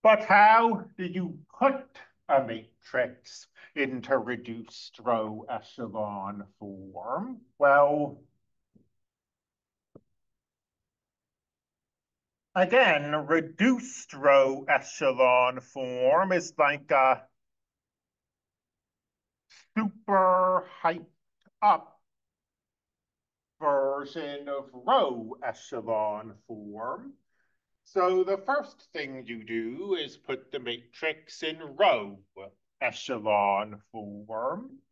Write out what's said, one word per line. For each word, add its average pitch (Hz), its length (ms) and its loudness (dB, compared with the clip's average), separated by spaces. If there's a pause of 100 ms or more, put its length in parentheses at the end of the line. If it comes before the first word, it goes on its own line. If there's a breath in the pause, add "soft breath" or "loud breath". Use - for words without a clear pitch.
But 214 200 6
how 214 600 6 (120)
do 185 80 -8
you 175 320 -8 (220)
put 262 260 0 (420)
a 135 160 2
matrix 113 1040 -8 (280 loud breath)
into 131 420 -2
reduced 117 840 -10
row 110 500 -4
echelon 104 960 -10 (140)
form? 110 840 -10 (180)
Well, 143 640 4 (4000)
again, 175 720 2
reduced 190 840 -2
row 135 540 4
echelon 127 920 2
form 131 720 0
is 175 260 -2
like 143 320 0
a 131 320 4 (2500 soft breath)
super 185 880 2 (180)
hyped 170 220 -2 (560)
up - 380 2 (1600)
version 143 880 -2
of 139 240 -8
row 127 720 0
echelon 107 880 -6 (140)
form. 117 680 -12 (680)
So 185 400 2
the 190 140 -2
first - 560 -4
thing 135 320 -10
you 113 180 -12
do 117 520 -6
is 147 200 -10
put - 360 -10
the 143 80 -8
matrix 123 840 -10
in 160 140 -6 (200)
row 107 420 2 (600)
echelon 104 1000 -2 (100)
form. 113 840 -10 (140)